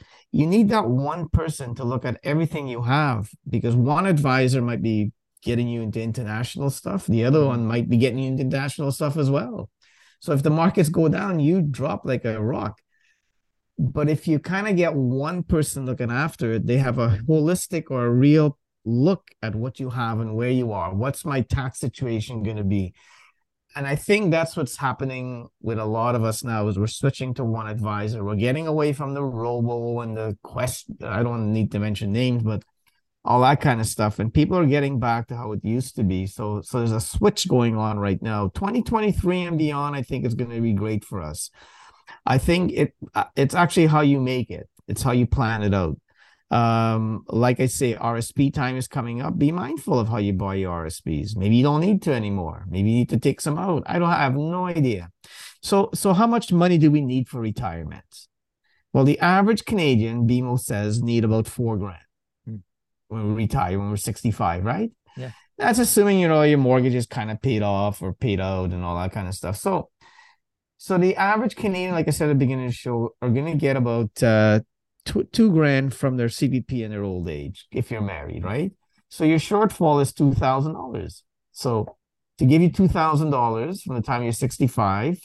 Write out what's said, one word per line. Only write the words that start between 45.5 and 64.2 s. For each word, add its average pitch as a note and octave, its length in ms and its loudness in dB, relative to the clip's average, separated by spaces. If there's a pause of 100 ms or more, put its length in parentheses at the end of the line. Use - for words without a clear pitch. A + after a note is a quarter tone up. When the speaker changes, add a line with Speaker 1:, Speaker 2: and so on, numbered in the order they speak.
Speaker 1:
it G#2 100 2
out. F2 260 0 (520)
Um, A2+ 760 2
like B2 340 2
I C3 60 2
say, A#2+ 280 0
R A#2 240 -4
S A#2 120 -6
P C#3 200 2
time B2+ 260 -2
is B2+ 120 -6
coming A#2+ 340 -6
up. - 160 -4
Be D3 140 4
mindful G3+ 460 -2
of A2 100 0
how A#2 100 -2
you G2+ 160 0
buy G2 220 -2
your F#2+ 160 -2
R E2+ 120 -6
S D#2 160 -10
Ps. D#2+ 340 -4
Maybe G#2 220 4
you B2 60 6
don't D3 180 4
need G3 220 2
to D#3+ 100 0
anymore. G2 560 -4
Maybe G2 220 0
you A2+ 60 2
need B2 120 2
to - 100 0
take C3 220 0
some D3+ 180 -4
out. F3 280 -2
I - 120 -4
don't, E3+ 120 2
I E3+ 80 2
have C3+ 160 2
no E3 320 -2
idea. B2+ 420 -2 (540)
So, G3 320 2
so F#3+ 180 2
how G3+ 140 4
much A#3 260 0
money F3 240 6
do D3+ 140 6
we D3+ 100 4
need B2+ 260 0
for B2+ 140 -10
retirement? E2 640 -8 (880)
Well, C3+ 120 4
the C#3+ 140 4
average G3 460 4
Canadian, A#2+ 640 2
B B2 140 2
M B2+ 80 -2
O B2 80 0
says, A2 460 -2
need A#2 220 2
about A2 240 2
four A2+ 300 -4
grand F#2 240 -10 (420)
Speaker 2:
Hmm. A2+ 120 -12 (520)
Speaker 1:
when A2 200 -4
we G#2+ 60 0
retire, G2 440 0
when G2+ 120 -4
we're G#2 60 -2
sixty-five, G2 680 -2